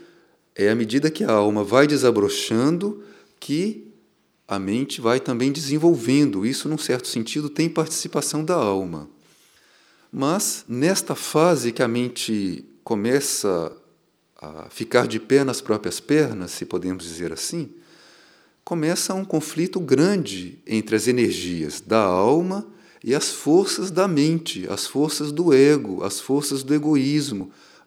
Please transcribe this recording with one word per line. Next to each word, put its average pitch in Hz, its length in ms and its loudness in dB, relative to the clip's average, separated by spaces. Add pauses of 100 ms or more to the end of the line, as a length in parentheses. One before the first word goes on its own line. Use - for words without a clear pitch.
(560)
é 101 140 2
à 110 60 4
medida 120 360 0
que 156 120 -6
a 165 80 0
alma 104 320 4
vai 120 220 6
desabrochando 135 1200 2 (360)
que 185 480 -4 (600)
a 98 100 -4
mente 107 440 -4
vai 120 180 2
também 131 320 0
desenvolvendo. 139 920 2
Isso, 135 220 -4
num 156 100 -2
certo 127 300 -2
sentido, 143 420 -4
tem 156 200 0
participação 156 720 -4
da 170 120 0
alma. 95 540 -2 (1000)
Mas, 151 560 -2
nesta 151 480 0
fase 151 560 2
que 117 100 -4
a 127 60 4
mente 113 800 -2 (180)
começa 104 920 0 (640)
a 78 300 -16
ficar 117 380 0
de 110 120 -4
pé 135 240 4
nas 127 180 -4
próprias - 380 -4
pernas, 117 520 -2
se - 140 -8
podemos 90 380 -6
dizer 85 280 -8
assim, 135 380 -8 (960)
começa 170 500 -2
um 190 120 -4
conflito 165 540 -2
grande 135 880 0
entre 110 280 0
as 107 120 2
energias 90 760 0
da 113 200 2
alma 147 640 2 (380)
e 120 100 0
as 147 160 -2
forças 190 640 0
da 185 160 0
mente, 160 600 0
as 98 180 -6
forças 147 440 -2
do 160 220 4
ego, 131 500 6
as 101 160 -6
forças 139 440 -2
do 135 100 0
egoísmo, 143 760 0 (360)